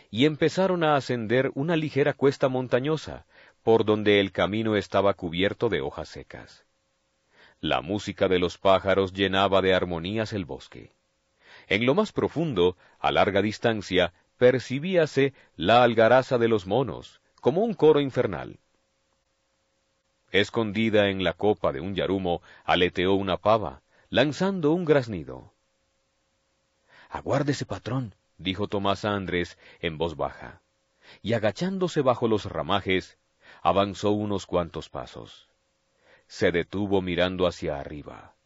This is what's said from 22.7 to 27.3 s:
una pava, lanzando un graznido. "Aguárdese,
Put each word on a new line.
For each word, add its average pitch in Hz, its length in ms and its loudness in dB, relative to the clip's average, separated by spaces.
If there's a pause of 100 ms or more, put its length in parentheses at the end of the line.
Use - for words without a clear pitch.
una 98 220 -2
pava, 101 440 -2 (300)
lanzando 151 600 0
un 180 120 -4
graznido. 98 680 -2 (1500)
"Aguárdese, 135 560 -4